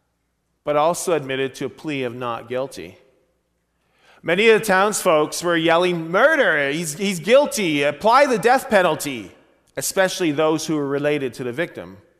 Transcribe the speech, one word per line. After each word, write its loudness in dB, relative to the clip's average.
but -2
also 2
admitted -4
to -8
a -6
plea -8
of -6
not -8
guilty. -8
Many 2
of 6
the -8
townsfolk 2
were 0
yelling, 0
"Murder! 2
He's, -6
he's -4
guilty! 2
Apply 4
the 0
death 2
penalty!" 0
especially 0
those 0
who -2
were -2
related -2
to -10
the -6
victim. -10